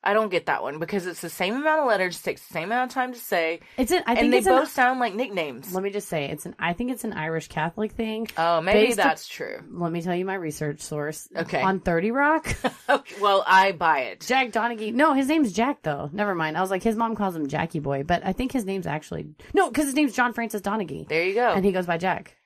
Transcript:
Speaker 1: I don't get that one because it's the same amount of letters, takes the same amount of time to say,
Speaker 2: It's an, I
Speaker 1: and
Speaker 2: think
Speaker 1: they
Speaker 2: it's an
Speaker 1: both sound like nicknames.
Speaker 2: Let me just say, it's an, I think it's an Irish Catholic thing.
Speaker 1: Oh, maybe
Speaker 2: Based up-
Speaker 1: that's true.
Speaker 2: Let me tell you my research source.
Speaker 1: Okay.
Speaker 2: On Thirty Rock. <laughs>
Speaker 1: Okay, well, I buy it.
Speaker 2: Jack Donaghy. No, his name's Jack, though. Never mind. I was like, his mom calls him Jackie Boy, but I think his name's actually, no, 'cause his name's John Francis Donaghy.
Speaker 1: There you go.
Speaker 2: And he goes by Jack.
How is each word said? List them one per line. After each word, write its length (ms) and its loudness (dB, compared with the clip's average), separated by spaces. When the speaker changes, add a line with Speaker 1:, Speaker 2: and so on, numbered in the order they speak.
Speaker 1:
I 80 2
don't 180 2
get 160 0
that 160 0
one 160 -6
because 280 -4
it's 140 -10
the 100 -8
same 260 -2
amount 240 2
of 80 2
letters, 340 0
takes 240 -6
the 60 -20
same 120 -4
amount 280 -2
of 20 -16
time 180 -2
to 60 -12
say, 400 0
Speaker 2:
It's 140 0
an, 160 2
I 60 2
Speaker 1:
and 80 4
Speaker 2:
think 120 4
Speaker 1:
they 60 6
Speaker 2:
it's 80 2
an 80 6
Speaker 1:
both 160 4
sound 300 2
like 120 0
nicknames. 640 -6
Speaker 2:
Let 80 -2
me 80 -4
just 180 -8
say, 180 -4
it's 200 -8
an, 140 -12
I 140 0
think 180 -4
it's 100 -8
an 100 -6
Irish 360 -4
Catholic 440 -4
thing. 440 -6
Speaker 1:
Oh, 240 2
maybe 260 4
Speaker 2:
Based 140 0
up- 60 4
Speaker 1:
that's 200 0
true. 320 -10
Speaker 2:
Let 180 -4
me 100 -4
tell 140 -2
you 100 -2
my 100 -4
research 460 -6
source. 540 -8
Speaker 1:
Okay. 260 -2
Speaker 2:
On 200 0
Thirty 320 0
Rock. 480 0
<laughs> 280 -6
Speaker 1:
Okay, 340 0
well, 240 4
I 260 6
buy 280 2
it. 200 -6
Speaker 2:
Jack 320 0
Donaghy. 400 -2
No, 220 4
his 120 2
name's 260 4
Jack, 300 0
though. 300 -4
Never 220 0
mind. 240 -2
I 20 0
was 100 0
like, 120 -2
his 120 2
mom 220 -2
calls 180 -2
him 140 -4
Jackie 320 -2
Boy, 240 -2
but 200 0
I 80 -2
think 200 -4
his 140 -2
name's 200 -4
actually, 440 -8
no, 160 4
'cause 160 0
his 80 -4
name's 200 4
John 200 2
Francis 260 -4
Donaghy. 480 -4
Speaker 1:
There 160 2
you 100 0
go. 180 4
Speaker 2:
And 120 2
he 80 6
goes 140 0
by 100 0
Jack. 500 -4